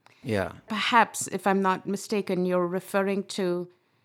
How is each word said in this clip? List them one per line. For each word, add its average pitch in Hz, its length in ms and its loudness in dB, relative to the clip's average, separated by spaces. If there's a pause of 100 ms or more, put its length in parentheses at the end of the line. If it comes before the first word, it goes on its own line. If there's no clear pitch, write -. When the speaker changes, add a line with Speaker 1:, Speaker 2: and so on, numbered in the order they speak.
(240)
Speaker 1:
Yeah. 98 280 0 (160)
Speaker 2:
Perhaps, - 600 2
if - 200 -4
I'm 196 140 4
not 185 260 0
mistaken, 196 580 -2
you're 180 220 2
referring 196 580 -2
to 175 440 -2 (360)